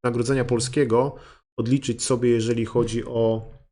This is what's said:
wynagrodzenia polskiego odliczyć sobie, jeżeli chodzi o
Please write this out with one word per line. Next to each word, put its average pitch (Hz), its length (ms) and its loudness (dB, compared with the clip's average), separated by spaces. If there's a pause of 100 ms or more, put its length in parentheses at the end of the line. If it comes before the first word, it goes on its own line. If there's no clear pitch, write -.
wynagrodzenia 123 400 0
polskiego 123 720 0 (420)
odliczyć 123 440 0
sobie, 123 280 2
jeżeli 117 340 2
chodzi 113 400 -2
o 113 480 -2 (200)